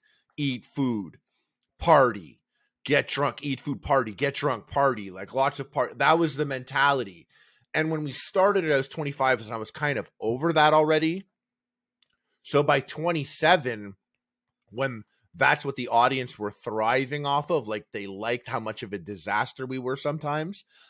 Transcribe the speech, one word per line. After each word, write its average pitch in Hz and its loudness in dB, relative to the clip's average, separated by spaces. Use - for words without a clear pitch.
eat 131 -4
food, 113 -4
party. 117 4
Get 139 2
drunk, 139 -2
eat 139 -4
food, 139 -8
party. 127 2
Get 139 -2
drunk, 123 -2
party." 123 0
Like, 92 -12
lots 135 0
of 135 -12
par-, 127 -2
that 147 4
was 147 0
the 147 0
mentality. 135 0
And 156 0
when 156 -4
we 143 -6
started 190 2
it, 156 2
I 139 6
was 135 -2
twenty-five, 135 0
and 110 -12
I 113 -4
was 110 -8
kind 143 -2
of - -4
over 131 0
that 151 6
already. 156 2
So 147 2
by 143 2
twenty-seven, 147 -2
when 120 -6
that's 143 2
what 135 -6
the 123 -6
audience 123 2
were 104 -4
thriving 127 -2
off 143 0
of, 139 0
like, 107 -6
they 101 -8
liked 107 -6
how 117 -4
much 110 -8
of 101 -10
a 101 -6
disaster 104 -4
we 131 -8
were 127 -4
sometimes, 151 -6